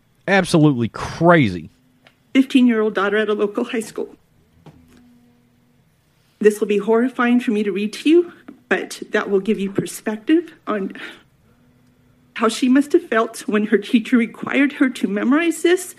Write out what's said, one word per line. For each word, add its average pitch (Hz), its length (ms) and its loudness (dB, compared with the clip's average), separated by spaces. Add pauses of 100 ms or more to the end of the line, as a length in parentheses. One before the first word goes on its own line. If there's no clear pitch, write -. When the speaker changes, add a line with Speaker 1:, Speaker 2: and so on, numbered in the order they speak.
(280)
Speaker 1:
Absolutely 151 640 2
crazy. 131 800 2 (640)
Speaker 2:
fifteen-year-old 240 600 2
daughter 196 240 0
at 214 120 0
a 214 40 0
local 208 320 -2
high 226 160 -6
school. - 340 -12 (2250)
This 208 200 4
will 214 80 -2
be 202 100 0
horrifying 240 640 0
for 247 120 -4
me 208 120 -2
to 208 80 -4
read 202 220 -4
to - 160 -4
you, 339 220 4 (380)
but - 400 -4
that 208 200 -4
will 196 120 0
give 196 180 -2
you 196 120 -6
perspective 214 800 -4 (120)
on 196 280 -6 (1400)
how 233 120 0
she 233 220 0
must 277 240 2
have 349 120 4
felt 226 420 -2
when 214 180 0
her 208 120 0
teacher 220 380 0
required 262 580 0
her 262 160 0
to 240 180 -6
memorize 254 560 0
this 359 360 0